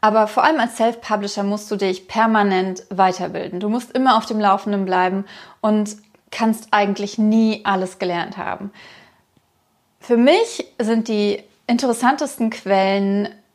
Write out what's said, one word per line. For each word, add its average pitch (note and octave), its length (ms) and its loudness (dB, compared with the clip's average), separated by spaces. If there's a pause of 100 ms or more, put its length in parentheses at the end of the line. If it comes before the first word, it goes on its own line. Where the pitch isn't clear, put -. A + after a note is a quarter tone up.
aber G#3+ 240 4
vor G#3+ 180 0
allem D4+ 160 2
als A#3 180 -2
Self-Publisher G#3+ 640 -2
musst G#3 260 -4
du G#3+ 60 -4
dich F#3+ 320 -2
permanent G3+ 840 2
weiterbilden. F3+ 680 0
Du G#3 100 -4
musst B3 220 -4
immer C4 260 4
auf A3 80 -2
dem G#3+ 140 -4
Laufenden G3+ 440 0
bleiben F#3 420 0 (360)
und G#3+ 340 0 (360)
kannst A3 400 -2
eigentlich G3+ 480 0
nie G#3+ 460 2
alles F#3 340 -2
gelernt F3 380 -4
haben. F#3+ 340 -8 (1300)
Für A#3+ 180 0
mich E4+ 480 2 (140)
sind A3+ 280 0
die G#3 360 -2 (240)
interessantesten A#3+ 840 0
Quellen G3 800 0 (260)